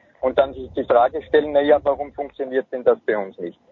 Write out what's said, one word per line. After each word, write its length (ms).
und 160
dann 160
sich 220
die 80
Frage 380
stellen, 300
naja, 320
warum 300
funktioniert 580
denn 100
das 240
bei 100
uns 220
nicht? 220